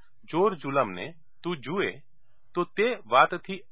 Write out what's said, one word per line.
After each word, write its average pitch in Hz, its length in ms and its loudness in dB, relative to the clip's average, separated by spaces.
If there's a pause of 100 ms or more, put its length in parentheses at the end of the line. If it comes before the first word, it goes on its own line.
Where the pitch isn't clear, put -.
(240)
જોર 190 320 4
જુલમને 131 500 0 (380)
તું 170 140 -2
જુએ, 131 340 -2 (640)
તો 175 100 2
તે 208 220 2 (180)
વાતથી 156 680 4